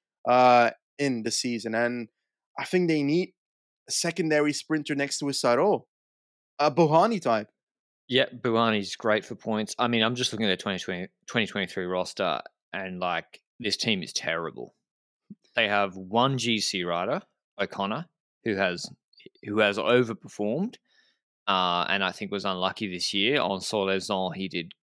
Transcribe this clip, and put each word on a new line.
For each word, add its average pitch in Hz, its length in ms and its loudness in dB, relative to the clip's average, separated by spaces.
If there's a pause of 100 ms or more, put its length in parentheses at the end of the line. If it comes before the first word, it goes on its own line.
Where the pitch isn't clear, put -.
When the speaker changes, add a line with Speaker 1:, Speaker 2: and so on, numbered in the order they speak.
(280)
Speaker 1:
uh, 123 420 8 (280)
in 131 240 -2
the 113 80 -2
season. 113 440 -4
And 120 340 -2 (500)
I - 60 -4
think 180 240 2
they 151 160 2
need 160 300 0 (540)
a - 40 -6
secondary 156 600 0
sprinter 151 440 -4
next 139 220 -2
to 143 100 -4
a 139 60 -2
Saro, 135 520 2 (720)
a 147 140 4
Bohani 165 500 4
type. 110 280 0 (580)
Speaker 2:
Yeah, 127 260 2
Bohani's 113 600 2
great 107 280 0
for - 100 -12
points. 107 440 -4
I 123 80 2
mean, 117 160 2
I'm 117 120 2
just 123 180 -2
looking 110 140 -2
at 92 120 2
the - 40 -10
twenty 95 160 -2
twenty, 90 280 -6 (200)
twenty 110 200 -2
twenty-three 95 400 -4
roster, 90 540 -2 (320)
and, 92 260 -8
like, 87 420 -4 (200)
this 107 160 -2
team 101 260 0
is - 100 -12
terrible. 80 640 -6 (800)
They 113 140 2
have 101 280 0
one 117 420 0
G 117 200 0
C 95 240 -2
rider, 90 400 -2 (380)
O'Connor, 101 460 -4 (380)
who 107 120 -2
has, 90 340 -2 (540)
who 107 160 0
has 104 180 4
overperformed, 113 960 0 (720)
uh, 90 400 2
and 98 160 0
I 90 80 -2
think 98 180 -10
was 98 140 -4
unlucky 92 480 -4
this 90 220 -6
year. 120 260 2
On 98 200 -2
Solaizon, 95 720 -2
he 95 140 -6
did 87 240 -8 (100)